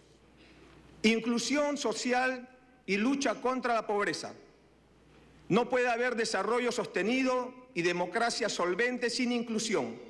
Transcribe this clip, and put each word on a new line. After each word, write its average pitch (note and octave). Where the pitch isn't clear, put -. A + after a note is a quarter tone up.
Inclusión A#3+
social B3
y F#3+
lucha C4
contra B3
la A3
pobreza. G3+
No A#3
puede B3
haber A#3+
desarrollo A3
sostenido B3+
y E3+
democracia F3+
solvente A#3
sin B3
inclusión. G#3+